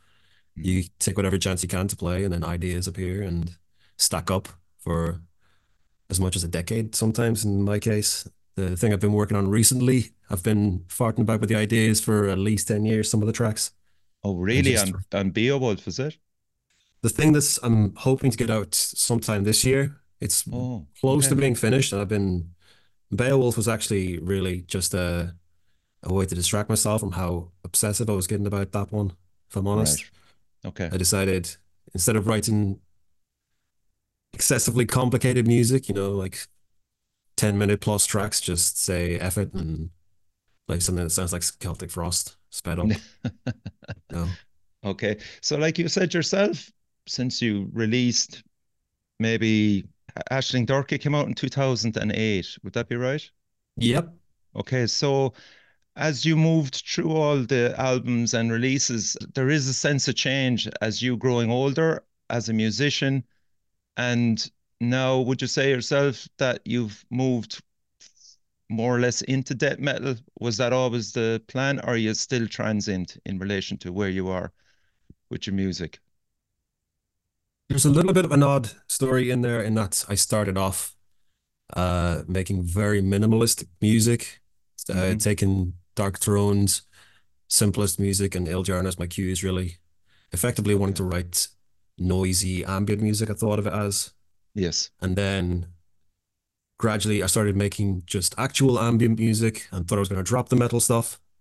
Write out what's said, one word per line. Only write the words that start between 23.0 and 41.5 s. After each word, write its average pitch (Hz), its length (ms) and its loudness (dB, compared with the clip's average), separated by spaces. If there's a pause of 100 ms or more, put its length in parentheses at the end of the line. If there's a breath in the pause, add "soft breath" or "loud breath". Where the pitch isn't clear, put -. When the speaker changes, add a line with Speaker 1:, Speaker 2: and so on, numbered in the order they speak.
Speaker 2:
Beowulf 123 420 2
was 110 120 0
actually 95 500 -2
really 90 440 -2
just - 320 -4
a, 87 420 -2 (640)
a 92 120 -4
way 98 120 2
to 92 80 -6
distract 101 360 0
myself 107 320 2
from 98 100 -4
how 87 400 -4 (120)
obsessive 107 460 0
I 104 40 2
was 92 140 0
getting 101 180 -2
about 98 260 -4
that 101 200 -4
one, 101 220 -2 (360)
if - 60 -8
I'm 95 120 0
honest. 104 360 0
Speaker 1:
Right. - 60 -20 (540 soft breath)
Okay. 87 280 -6
Speaker 2:
I 92 60 -2
decided, 95 580 0 (380)
instead 110 220 2
of 104 120 0
writing 104 520 0 (1500)
excessively 120 540 2
complicated 123 600 2
music, 120 420 4
you 98 60 -4
know, 98 180 -2
like, 95 340 -6 (880)
ten 104 220 2
minute 101 240 2
plus 104 240 2
tracks, 107 340 -2
just - 420 -2
say, 87 360 0
"F 92 200 -2
it," - 160 -2
and 80 360 -6 (800)
play 85 120 -2
something 90 240 0
that 82 60 -4
sounds 85 240 -2
like 85 100 -4 (160)